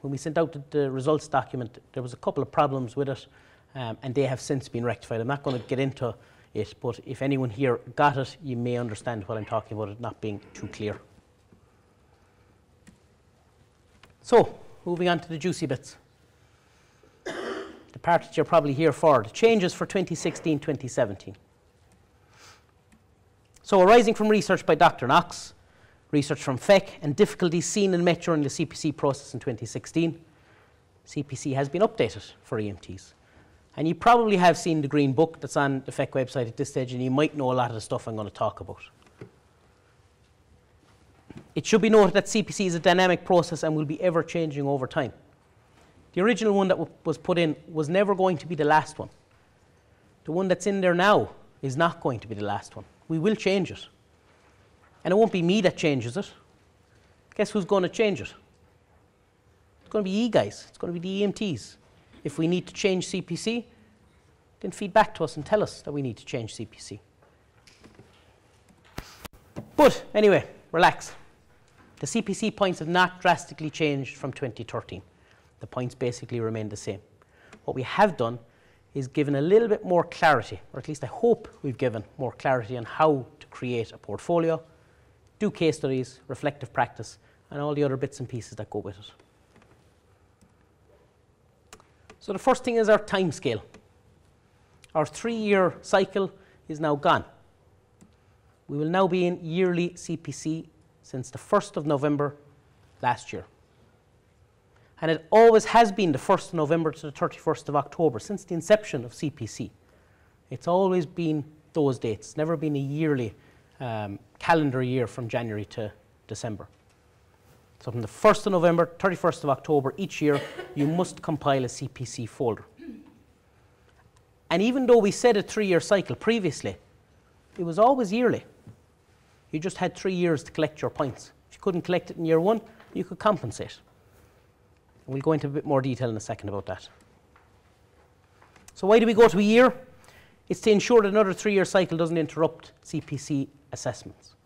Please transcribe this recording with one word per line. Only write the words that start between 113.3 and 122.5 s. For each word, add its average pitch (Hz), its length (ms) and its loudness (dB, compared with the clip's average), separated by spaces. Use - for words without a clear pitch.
um, 107 380 -8
calendar 147 440 2
year 127 240 -2
from 120 200 -10
January 110 380 -6
to 107 260 -10
December. 107 400 -10
So - 80 -10
from 120 120 -6
the - 60 -8
first - 380 2
of 202 60 0
November, 170 460 4
thirty-first 175 440 0
of 147 60 -4
October 135 480 0
each - 240 -8
year, 147 180 2
you 147 120 0
must 165 360 -4
compile 139 420 -2
a 120 40 -6
C 127 200 -10
P - 160 -12
C 120 220 -10
folder. 113 400 -4